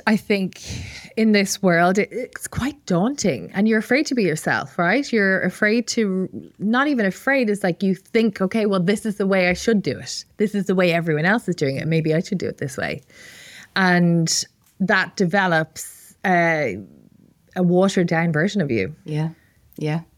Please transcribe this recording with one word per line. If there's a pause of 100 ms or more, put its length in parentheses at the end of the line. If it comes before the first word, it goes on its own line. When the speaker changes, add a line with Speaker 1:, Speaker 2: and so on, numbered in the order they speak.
Speaker 1:
I
think (540)
in
this
world,
it,
it's
quite (100)
daunting
and
you're
afraid
to
be
yourself,
right?
You're
afraid
to, (320)
not
even
afraid,
it's
like
you
think,
"Okay,
well,
this
is
the
way
I
should
do
it. (120)
This
is
the
way
everyone
else
is
doing
it.
Maybe
I
should
do
it
this
way." (760)
And (340)
that
develops (100)
a, (800)
a
watered
down
version
of
you. (100)
Speaker 2:
Yeah, (460)
yeah. (180)